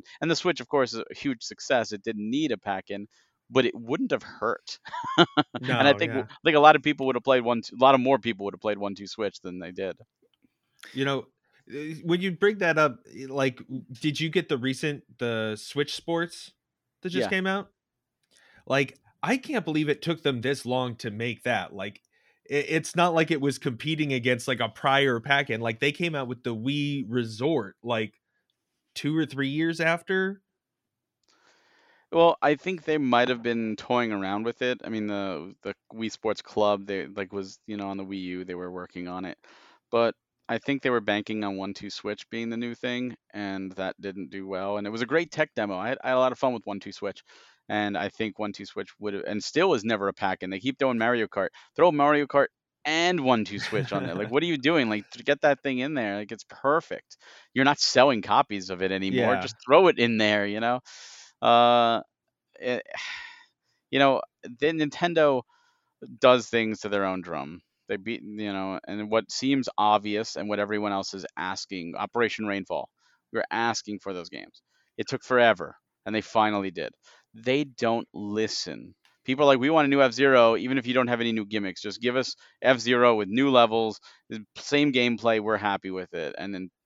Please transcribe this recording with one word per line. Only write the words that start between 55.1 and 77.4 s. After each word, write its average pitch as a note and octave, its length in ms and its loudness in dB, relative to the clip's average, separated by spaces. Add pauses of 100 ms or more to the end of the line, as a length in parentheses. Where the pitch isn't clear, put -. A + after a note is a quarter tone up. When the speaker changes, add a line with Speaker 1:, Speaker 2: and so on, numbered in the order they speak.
Speaker 1:
to A#2+ 120 -16
get C#3+ 180 2
that C#3+ 200 4
thing C3 160 -4
in C#3+ 160 -4
there, G#2+ 220 -2
like, G#2 160 -8
it's A2 160 -14
perfect. - 680 -2 (380)
You're C3 100 2
not C#3 140 4
selling B2+ 420 6
copies G2+ 480 0
of F#2 140 -4
it F#2+ 100 0
anymore. G2+ 440 0
Speaker 2:
Yeah. - 20 -4
Speaker 1:
Just F#2 260 -8
throw E3 240 8
it D#3 100 4
in A#2 200 2
there, G#2 280 4
you G#2 140 -4
know? A#2+ 200 0 (600)
Uh, A#2+ 640 6 (580)
it, A#2+ 220 -4 (120)
<sighs> - 960 -16
you C3+ 80 0
know, C#3 240 4 (200)
the B2 260 -2
Nintendo D#3 720 2 (800)
does B2+ 300 6
things A2 320 0
to G#2 80 -6
their G2+ 160 0
own F#2 160 -4
drum. E2 400 -10 (300)
They G#2 60 -4
beat, G#2+ 240 -8
you G#2 300 -8
know, F#2+ 360 -6
and G#2+ 220 -6
what A2 200 2
seems C3+ 460 -2
obvious G#2+ 600 2
and G#2 120 -6
what G#2 100 -2
everyone G#2 340 -2
else G2 200 -4
is F#2+ 140 -10 (100)
asking, F2+ 580 -8
Operation G#2+ 520 -2
Rainfall, F#2 420 -4 (440)
we - 60 -2
were - 120 -2
asking G#2+ 500 -2
for G2 140 -10
those E2+ 160 -10
games. - 320 -18 (340)
It A2+ 120 -6
took C3 140 -6
forever, A2+ 540 4 (300)
and G2+ 80 -4
they G#2+ 80 0
finally G#2+ 480 0
did. E2 220 -8 (420)
They B2+ 300 0